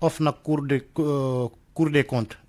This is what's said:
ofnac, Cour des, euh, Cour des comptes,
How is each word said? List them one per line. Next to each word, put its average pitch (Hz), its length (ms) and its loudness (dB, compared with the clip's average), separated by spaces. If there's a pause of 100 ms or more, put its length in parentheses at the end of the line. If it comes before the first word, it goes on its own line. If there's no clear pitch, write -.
ofnac, 156 420 0
Cour 151 200 0
des, 139 180 0 (180)
euh, 135 480 0 (260)
Cour 160 180 0
des 143 140 4
comptes, 120 320 -2 (120)